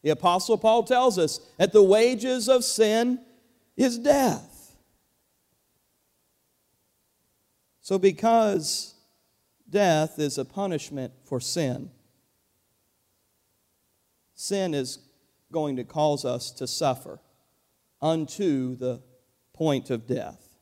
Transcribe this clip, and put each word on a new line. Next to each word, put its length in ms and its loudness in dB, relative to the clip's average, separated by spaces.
The 100 -2
Apostle 460 0
Paul 260 2
tells 360 2
us 220 -2
that 160 2
the 100 10
wages 640 2
of 160 4
sin 560 0
is 220 0
death. 800 -2
So 180 -4
because 920 0
death 500 2
is 180 -4
a 80 -4
punishment 680 -8
for 160 -6
sin, 500 -6
sin 380 -4
is 260 -6
going 240 -4
to 80 -6
cause 400 -2
us 280 -6
to 140 -10
suffer 540 -6
unto 760 -2
the 240 -6
point 360 -2
of 180 -4
death. 540 -8